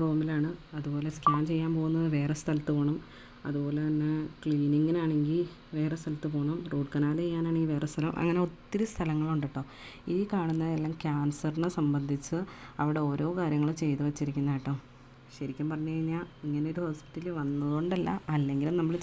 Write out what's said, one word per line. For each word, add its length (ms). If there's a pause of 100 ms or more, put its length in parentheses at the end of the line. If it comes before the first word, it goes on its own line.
റൂമിലാണ്. 460 (280)
അതുപോലെ 400
സ്കാൻ 320
ചെയ്യാൻ 260
പോകുന്നത് 400
വേറെ 260
സ്ഥലത്ത് 360
പോകണം. 200 (500)
അതുപോലെ 400
തന്നെ 240 (300)
ക്ലീനിങ്ങിനാണെങ്കിൽ 1000 (380)
വേറെ 240
സ്ഥലത്ത് 320
പോകണം. 240 (140)
റൂട്ട് 240
കനാൽ 280
ചെയ്യാനാണെങ്കിൽ 500
വേറെ 200
സ്ഥലം. 180 (100)
അങ്ങനെ 260
ഒത്തിരി 460
സ്ഥലങ്ങളുണ്ട് 520
കേട്ടോ. 180 (520)
ഈ 20 (160)
കാണുന്നതെല്ലാം 580 (140)
ക്യാൻസറിനെ 720
സംബന്ധിച്ച് 600 (460)
അവിടെ 180 (100)
ഓരോ 160 (120)
കാര്യങ്ങൾ 320 (120)
ചെയ്തു 260
വച്ചിരിക്കുന്നത് 480
കേട്ടോ. 180 (640)
ശരിക്കും 320
പറഞ്ഞു 240
കഴിഞ്ഞാൽ 280 (220)
ഇങ്ങനൊരു 400
ഹോസ്പിറ്റലിൽ 540
വന്നതുകൊണ്ടല്ല, 720 (240)
അല്ലെങ്കിലും 460
നമ്മൾ 220